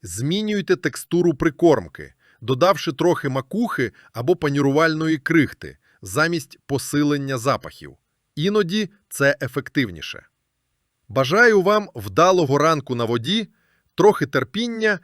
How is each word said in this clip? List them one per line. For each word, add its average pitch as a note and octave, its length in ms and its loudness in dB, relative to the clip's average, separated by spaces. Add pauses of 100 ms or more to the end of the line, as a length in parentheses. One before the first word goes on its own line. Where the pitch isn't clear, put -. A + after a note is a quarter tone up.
змінюйте F3+ 720 -2
текстуру E3+ 580 0
прикормки, C3 800 0 (260)
додавши C#3 520 0
трохи D#3+ 360 0
макухи C3+ 640 -4 (200)
або C3 240 -2
панірувальної D#3 840 0
крихти C3 580 -2 (260)
замість D3 640 -4
посилення C#3 720 -2
запахів. G2+ 580 -6 (400)
Іноді G3+ 540 -2 (180)
це C#3 320 0
ефективніше. A#2+ 840 -6 (840)
Бажаю F#3+ 540 4
вам G#3 320 0
вдалого C#3+ 640 2
ранку D3 360 0
на A#2 100 -2
воді, A#2+ 440 -2 (460)
трохи F#3+ 320 4
терпіння G#3+ 760 -2